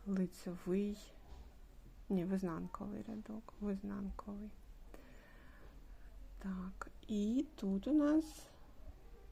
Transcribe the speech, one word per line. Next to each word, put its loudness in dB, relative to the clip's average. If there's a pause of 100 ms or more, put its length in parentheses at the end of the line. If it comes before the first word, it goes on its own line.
лицьовий, 2 (960)
ні, 6
в 4
ізнанковий 0
рядок, -6
в 4
ізнанковий. -2 (1900)
Так, -4 (200)
і 4 (100)
тут 2
у 6
нас, 10 (1080)